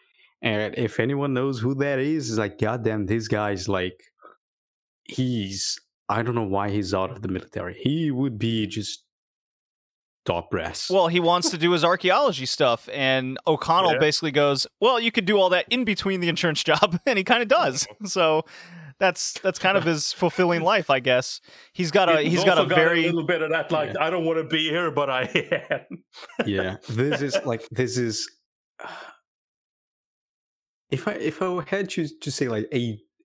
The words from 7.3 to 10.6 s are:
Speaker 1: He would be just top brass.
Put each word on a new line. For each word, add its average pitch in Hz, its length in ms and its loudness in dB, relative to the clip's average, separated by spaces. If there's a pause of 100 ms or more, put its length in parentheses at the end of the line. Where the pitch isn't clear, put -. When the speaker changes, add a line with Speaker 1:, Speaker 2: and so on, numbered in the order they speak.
Speaker 1:
He 156 340 -2
would 127 300 -2
be 113 260 0
just - 380 -8 (1200)
top 85 240 -2
brass. - 400 -6